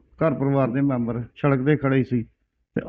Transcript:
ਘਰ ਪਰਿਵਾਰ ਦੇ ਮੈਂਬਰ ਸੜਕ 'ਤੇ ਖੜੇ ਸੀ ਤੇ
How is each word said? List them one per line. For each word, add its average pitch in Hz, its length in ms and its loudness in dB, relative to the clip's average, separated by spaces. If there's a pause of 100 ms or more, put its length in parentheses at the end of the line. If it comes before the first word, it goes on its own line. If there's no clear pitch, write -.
(220)
ਘਰ 156 120 2
ਪਰਿਵਾਰ 135 360 0
ਦੇ 131 120 -2
ਮੈਂਬਰ 120 400 -2 (140)
ਸੜਕ 139 280 0
'ਤੇ 147 120 2
ਖੜੇ 135 280 2
ਸੀ 120 180 -2
ਤੇ - 680 -12